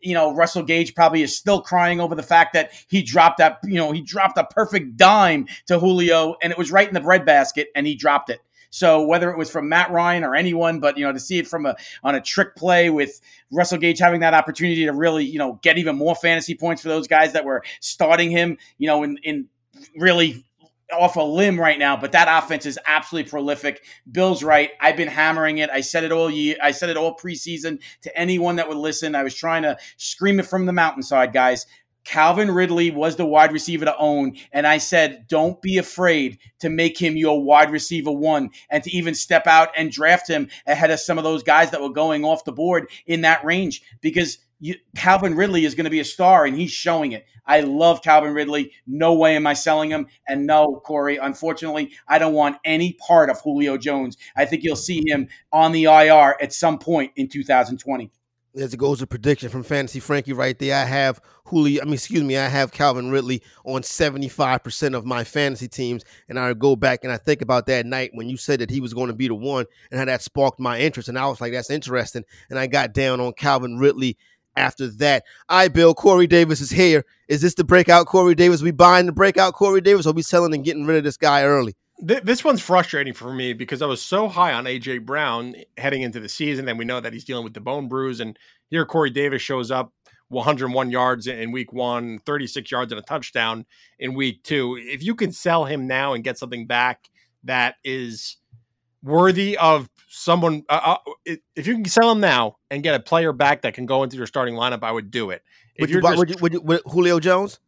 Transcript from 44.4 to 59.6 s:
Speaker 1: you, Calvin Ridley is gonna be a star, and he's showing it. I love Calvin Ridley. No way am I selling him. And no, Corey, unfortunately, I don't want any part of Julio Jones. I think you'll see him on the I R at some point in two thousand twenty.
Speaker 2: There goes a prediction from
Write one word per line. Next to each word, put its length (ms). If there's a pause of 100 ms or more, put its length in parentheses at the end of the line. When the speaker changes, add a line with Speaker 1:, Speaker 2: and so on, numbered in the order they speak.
Speaker 1:
you, 160 (200)
Calvin 400
Ridley 280
is 100
gonna 160
be 120
a 40
star, 380
and 140
he's 140
showing 420
it. 120 (200)
I 160
love 420
Calvin 300
Ridley. 380 (140)
No 300
way 200
am 120
I 60
selling 360
him. 180 (200)
And 180
no, 400
Corey, 320
unfortunately, 720 (160)
I 120
don't 140
want 300
any 300
part 380
of 100
Julio 360
Jones. 380 (200)
I 100
think 180
you'll 120
see 300
him 220 (240)
on 200
the 160
I 220
R 300
at 140
some 240
point 380
in 120
two 160
thousand 340
twenty. 340 (420)
Speaker 2:
There 140
goes 340
a 60
prediction 400
from 160